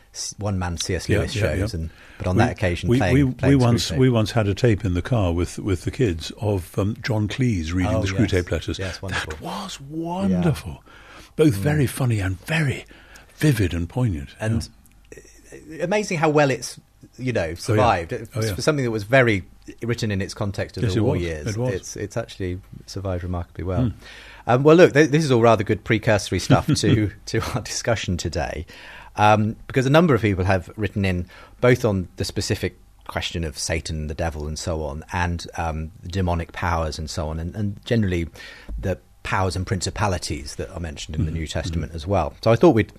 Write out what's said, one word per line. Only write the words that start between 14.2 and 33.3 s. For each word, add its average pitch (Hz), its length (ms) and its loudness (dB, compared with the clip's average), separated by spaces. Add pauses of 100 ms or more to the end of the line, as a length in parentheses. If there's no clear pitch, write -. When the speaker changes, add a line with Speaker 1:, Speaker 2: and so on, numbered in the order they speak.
Speaker 1:
And 107 280 -2 (1040)
Speaker 2:
Yeah. 156 140 -6
Speaker 1:
amazing 202 340 -2
how 156 100 2
well 147 220 4
it's, - 280 -6 (380)
you 127 160 -4
know, 98 120 0
Speaker 2:
Oh, 80 60 -4
yeah. 85 40 -6
Speaker 1:
survived. 107 580 2
It's 113 220 -10
Speaker 2:
Oh, 110 100 -2
yeah. 107 100 -2
Speaker 1:
for - 60 -6
something 147 240 2
that 117 60 0
was 110 140 -2
very 113 400 4 (360)
written 113 300 -2
in 98 100 0
its 92 140 -6
context 101 420 -6
of 92 60 -4
Speaker 2:
Yes, 104 100 0
Speaker 1:
the 113 60 2
Speaker 2:
it 107 40 4
Speaker 1:
war 123 100 2
Speaker 2:
was. 90 100 0
Speaker 1:
years. 80 240 -6
Speaker 2:
It 104 100 -4
was. 120 160 -2
Speaker 1:
It's, - 240 -8
it's 101 200 -8
actually 95 440 -6 (240)
survived 92 380 -6
remarkably 87 420 -8
well. 92 200 0
Speaker 2:
Hmm. 110 60 0 (580)
Speaker 1:
Um, 123 160 4
well, 156 120 10
look, 151 160 10
th-, 143 180 6
this 156 140 2
is 135 60 -2
all 120 100 6
rather 113 240 6
good 104 180 0
precursory 104 580 2
stuff - 260 6
Speaker 2:
<laughs> 151 80 2
Speaker 1:
to, - 380 2 (140)
to 113 140 -2 (140)
our 113 80 -4
discussion - 560 -2
today, 80 480 -6 (500)
um, 107 400 4 (100)
because 131 200 0
a 135 40 2
number 156 240 6
of 107 60 2
people 98 240 2
have 95 320 2
written 101 300 -2
in, 90 200 -2 (360)
both 123 240 4
on 95 300 0
the 98 80 -6
specific - 520 -4 (300)
question - 380 -6